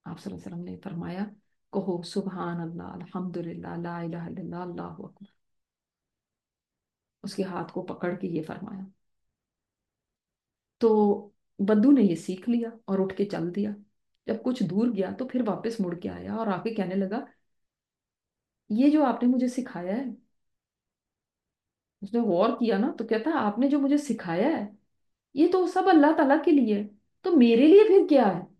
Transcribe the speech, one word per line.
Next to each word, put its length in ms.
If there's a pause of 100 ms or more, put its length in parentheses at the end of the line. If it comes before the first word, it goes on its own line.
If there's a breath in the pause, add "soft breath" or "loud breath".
आप 120
सल्लल्लाहु 340
अलैहि 40
वसल्लम 80
ने 140
फरमाया, 460 (500)
"कहो 300
सुभान 580
अल्लाह, 260
अल्हम्दुलिल्लाह, 880
ला 240
इलाहा 260
इल्लल्लाह, 360
अल्लाहु 400
अकबर।" 240 (2000)
उसके 200
हाथ 220
को 180
पकड़ 320
के 120
ये 160
फरमाया। 420 (2000)
तो 520 (260)
बद्दू 320
ने 120
ये 120
सीख 340
लिया 220 (160)
और 140
उठ 140
के 100
चल 260
दिया। 240 (520)
जब 140
कुछ 220
दूर 280
गया 200
तो 140
फिर 180
वापस 380
मुड़ 140
के 140
आया 280
और 120
आके 240
कहने 220
लगा, 320 (1400)
"ये 200
जो 140
आपने 260
मुझे 200
सिखाया 460
है," 220 (1800)
उसने 200
गौर 300
किया 260
ना, 140
तो 140
कहता, 260
"आपने 380
जो 100
मुझे 180
सिखाया 600
है, 200 (580)
ये 120
तो 200
सब 200
अल्लाह 300
ताला 200
के 140
लिए 260
है, 60 (420)
तो 60
मेरे 360
लिए 160
फिर 240
क्या 180
है?" 160 (180)